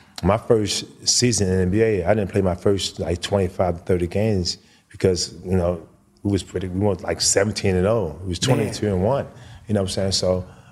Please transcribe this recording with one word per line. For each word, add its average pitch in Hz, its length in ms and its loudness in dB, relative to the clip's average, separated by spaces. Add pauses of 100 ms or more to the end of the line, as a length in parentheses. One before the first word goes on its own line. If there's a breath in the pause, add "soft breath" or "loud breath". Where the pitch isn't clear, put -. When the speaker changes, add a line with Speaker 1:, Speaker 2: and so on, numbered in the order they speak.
(240 loud breath)
Speaker 1:
My 98 120 4
first 110 480 2 (220)
season 101 420 2
in 92 80 2
the 92 60 4
N 90 80 2
B 107 120 2
A, 104 220 2
I 95 100 4
didn't 101 180 0
play 101 100 2
my 90 140 2
first, - 420 0
like, 85 240 -2
twenty-five 92 560 0
to - 60 -18
thirty 87 240 0
games 98 500 0 (300 soft breath)
because, - 440 0 (120)
you 92 120 0
know, 87 300 0 (380)
we 101 80 0
was 95 100 0
pretty, 95 240 -6
we 92 180 -4
went, 95 200 0
like, 85 160 -4
seventeen 98 560 0
and 90 100 2
oh. 92 380 0
We 92 60 -6
was 87 180 -4
Speaker 2:
Man. 123 80 4
Speaker 1:
twenty-two 107 320 -2
and 92 160 0
one, 120 240 0 (400 loud breath)
you 107 60 -2
know 101 80 2
what 92 80 -4
I'm - 40 -8
saying? 95 180 -2
So 92 320 0 (280 loud breath)